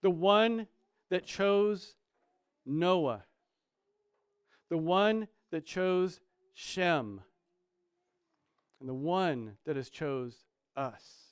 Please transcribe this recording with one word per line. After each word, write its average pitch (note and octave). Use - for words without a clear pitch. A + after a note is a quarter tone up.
the G3
one G#3
that F3+
chose G3+
Noah, D3+
the E3+
one G3+
that D#3+
chose F#3
Shem, C#3
and C3
the C3
one C#3+
that D3+
has C3
chose C3
us. C3